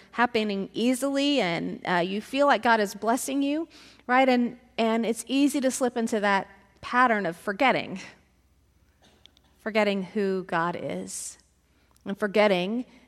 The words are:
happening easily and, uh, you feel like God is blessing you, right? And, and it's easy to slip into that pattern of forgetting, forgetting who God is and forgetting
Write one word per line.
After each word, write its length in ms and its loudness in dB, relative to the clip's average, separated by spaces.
happening 600 -2
easily 680 0
and, 440 -4
uh, 100 0
you 260 -2
feel 260 0
like 140 4
God 180 4
is 160 -2
blessing 480 -2
you, 240 -2
right? 220 4
And, 280 2
and 280 0
it's 220 -4
easy 320 2
to 100 0
slip 280 -2
into 240 0
that 260 2
pattern 460 2
of 100 -4
forgetting, 640 -2
forgetting 440 0
who 420 -4
God 340 -2
is 580 -10
and 120 -6
forgetting 680 2